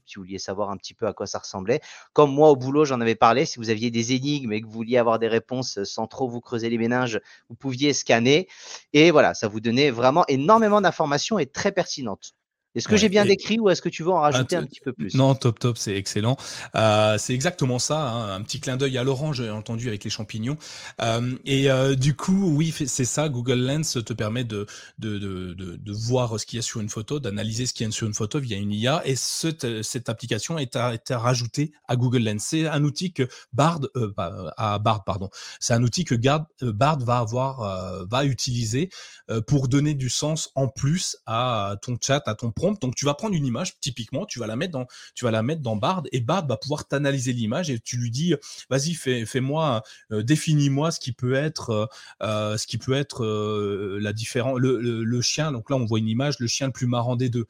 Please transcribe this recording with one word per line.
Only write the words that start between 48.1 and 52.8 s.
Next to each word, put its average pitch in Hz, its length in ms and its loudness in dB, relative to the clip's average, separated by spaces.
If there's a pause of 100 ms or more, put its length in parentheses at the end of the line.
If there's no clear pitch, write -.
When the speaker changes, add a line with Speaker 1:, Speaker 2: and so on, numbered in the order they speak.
Speaker 2:
dis, « 151 240 0 (340)
Vas-y, 139 240 0
fais, 127 320 -2
fais-moi, 135 560 0 (300)
euh, 107 100 0
définis-moi 147 720 2
ce - 80 -8
qui 120 140 -8
peut 127 200 -2
être, 147 380 -2
euh, 107 140 2 (360)
euh, 107 360 -2
ce - 100 -6
qui 120 100 -8
peut 127 160 -2